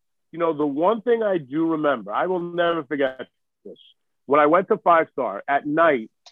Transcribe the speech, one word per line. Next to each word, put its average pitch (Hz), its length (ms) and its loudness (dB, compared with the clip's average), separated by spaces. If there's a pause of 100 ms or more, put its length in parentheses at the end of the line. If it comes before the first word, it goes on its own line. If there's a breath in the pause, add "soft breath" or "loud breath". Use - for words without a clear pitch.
(320)
you 160 80 -10
know, 165 140 0
the 147 120 -2
one 170 360 0
thing 233 200 0
I 202 160 0
do 156 340 -4
remember, 139 400 -2
I 127 140 -2
will 180 140 -2
never 170 460 -2
forget 131 420 -4 (380)
this. - 120 -18 (480)
When 143 140 2
I 147 80 6
went 175 220 2
to 208 80 0
Five 165 340 4
Star 104 360 -6
at 143 200 -2
night, 147 420 2 (220)